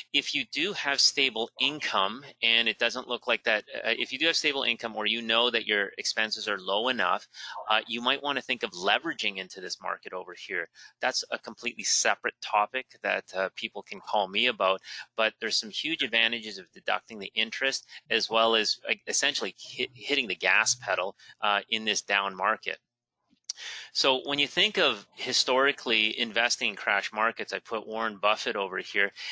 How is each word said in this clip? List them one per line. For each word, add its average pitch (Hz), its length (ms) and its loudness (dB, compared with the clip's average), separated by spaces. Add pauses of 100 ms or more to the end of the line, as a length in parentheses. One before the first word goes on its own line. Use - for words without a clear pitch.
(120)
if 143 240 -2
you 135 160 -2
do 180 220 -2
have 139 260 0
stable 117 500 2 (120)
income, 113 640 0 (180)
and 117 240 4
it 110 100 0
doesn't 120 300 -2
look 123 180 -6
like 117 200 0
that, 107 180 2 (100)
uh, 113 240 -2
if 123 140 -6
you 131 80 -6
do 160 80 2
have 165 80 4
stable 139 280 0
income, 113 340 -2
or 107 80 0
you 113 160 0
know 117 280 4
that 113 160 0
your 101 320 2
expenses 110 520 -2
are 98 100 0
low 101 300 0
enough, 101 360 2 (440)
uh, 107 180 4
you 117 140 -6
might 135 200 0
wanna 139 200 -2
think 120 220 -4
of 107 80 -4
leveraging 104 640 0
into 92 240 -10
this 90 200 -10
market 92 300 -6
over 90 220 -10
here. 87 340 -6 (320)
That's 127 320 0
a 113 80 -4
completely 110 460 -10
separate - 560 0
topic 107 460 0 (140)
that, 98 220 0 (100)
uh, 95 220 0
people 104 260 -10
can 98 200 -14
call 101 260 0
me 107 200 0
about, 98 340 2 (340)
but 110 240 2
there's 110 140 -4
some 110 160 -2
huge 156 320 -4
advantages 113 560 0
of 90 140 -14
deducting 101 480 -4
the 98 160 -10
interest, 113 500 -2 (240)
as 113 180 2
well 113 280 4
as, 104 320 2
like, 110 180 -2
essentially 113 540 -2
hit, - 340 -6
hitting 131 340 -2
the 90 80 -4
gas 101 380 4
pedal, 92 420 -2 (260)
uh, 104 280 2
in 110 160 -4
this 104 160 0
down 98 340 0
market. 95 440 0 (1160)
So 131 320 4
when 143 140 0
you 143 80 2
think 196 320 2
of 117 260 2 (100)
historically 127 1040 2
investing 117 520 0
in 98 40 -8
crash 101 380 0
markets, 110 400 0
I 95 60 -4
put - 260 -6
Warren 110 320 -4
Buffett 107 380 2
over 92 240 -2
here, 101 340 0 (180)